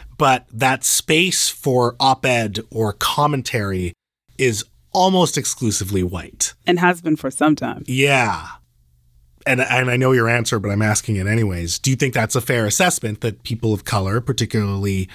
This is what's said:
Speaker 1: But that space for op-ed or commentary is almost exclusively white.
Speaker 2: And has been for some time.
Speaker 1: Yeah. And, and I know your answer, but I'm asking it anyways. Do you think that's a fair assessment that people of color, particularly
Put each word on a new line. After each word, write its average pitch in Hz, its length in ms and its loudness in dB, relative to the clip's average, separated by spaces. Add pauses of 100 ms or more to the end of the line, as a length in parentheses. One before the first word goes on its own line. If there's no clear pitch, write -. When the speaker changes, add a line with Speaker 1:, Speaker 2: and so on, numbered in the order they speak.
(180)
Speaker 1:
But 131 360 2
that 127 320 0
space - 640 0
for 123 500 0
op-ed 120 600 0 (120)
or 110 220 -2
commentary 107 1000 -2 (460)
is 117 260 0 (300)
almost 185 440 2
exclusively 104 640 -2
white. 87 500 -6 (120)
Speaker 2:
And 180 140 2
has 180 220 2
been 156 160 0
for 131 120 -8
some 147 280 0
time. 110 300 -8
Speaker 1:
Yeah. 127 600 2 (1000)
And, 127 140 2
and 127 320 0
I 123 60 2
know 131 160 4
your 117 160 4
answer, 117 300 0
but 101 120 -4
I'm 104 100 0
asking 107 360 0
it 95 100 -2
anyways. 95 520 -2
Do - 100 -2
you 131 80 2
think 135 160 0
that's 113 240 0
a 120 40 0
fair 120 240 0
assessment 104 560 0
that 113 220 -4
people 110 300 -2
of 101 100 -2
color, 101 380 -2
particularly 101 920 -2